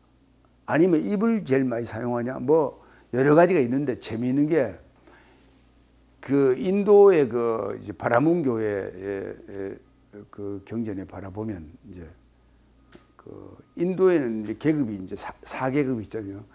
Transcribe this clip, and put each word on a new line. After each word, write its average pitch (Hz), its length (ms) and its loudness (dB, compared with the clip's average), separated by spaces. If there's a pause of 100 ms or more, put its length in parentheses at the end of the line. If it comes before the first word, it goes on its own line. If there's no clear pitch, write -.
(640)
아니면 156 400 2
입을 208 400 -2
제일 131 200 2
많이 120 200 -4
사용하냐? 120 560 -6
뭐 143 440 0 (280)
여러 135 220 4
가지가 175 260 6
있는데 127 400 0
재미있는 127 480 -2
게 127 380 -2 (1400)
그 135 320 2
인도의 196 680 6
그 113 520 -2
이제 101 120 -12
바라문교의, 117 1040 0
예, 98 380 -8 (140)
예, 98 260 -10 (540)
그 101 360 -10
경전에 110 400 -8
바라보면 95 680 -12 (180)
이제 90 160 -16 (1120)
그 - 420 -20 (200)
인도에는 170 680 2
이제 107 160 -6
계급이 139 460 0
이제 92 100 -14
사, - 180 -12 (100)
사 - 280 -6
계급이 131 320 -2
있잖아요. 101 420 -12 (100)